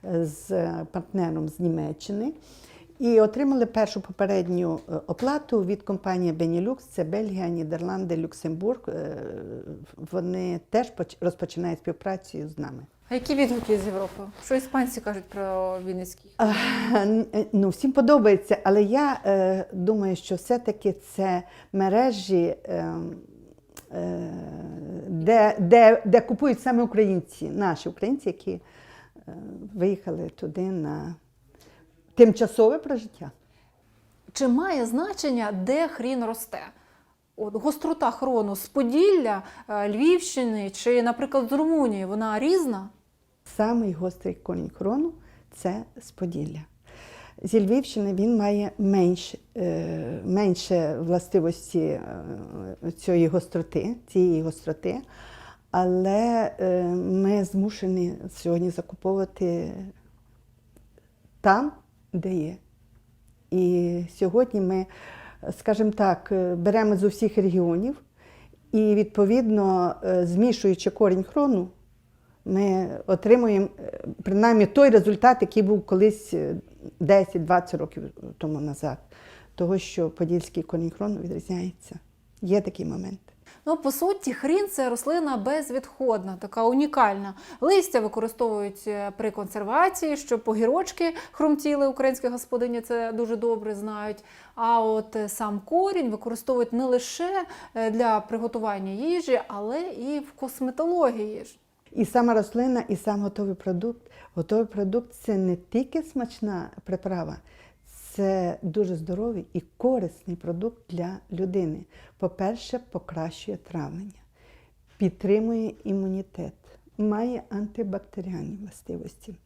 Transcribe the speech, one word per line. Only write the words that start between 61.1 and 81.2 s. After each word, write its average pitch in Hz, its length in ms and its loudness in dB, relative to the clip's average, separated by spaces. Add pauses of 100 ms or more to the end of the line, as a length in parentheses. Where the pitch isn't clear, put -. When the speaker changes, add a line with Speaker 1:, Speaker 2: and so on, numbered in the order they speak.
Speaker 1:
там, 240 300 4 (420)
де 185 200 -4
є. 165 220 -4 (960)
І 175 520 2 (120)
сьогодні 214 460 2
ми, 185 240 0 (760)
скажімо 214 320 2
так, 196 400 0
е, 180 240 0
беремо 208 420 2
з 185 60 0
усіх 208 340 2
регіонів 185 640 2 (680)
і, 214 240 4
відповідно, 208 1080 4
е, 180 220 2
змішуючи 196 640 2
корінь 190 340 4
хрону, 240 440 2 (800)
ми 190 600 0
отримуємо, 208 600 4 (120)
е, - 240 -12 (200)
принаймні 214 420 6
той 277 240 8
результат, 214 520 6
який 214 220 2
був 202 220 2
колись, 208 480 2
е, 151 220 -2 (440)
десять-двадцять 175 800 2
років - 240 -8 (340)
тому 151 220 -4
назад. 143 380 -6 (580)
Того, 180 220 0
що 170 320 -2
подільський 165 540 -2
корінь 165 280 -4
хрону 208 280 -6
відрізняється. 180 800 -8 (420)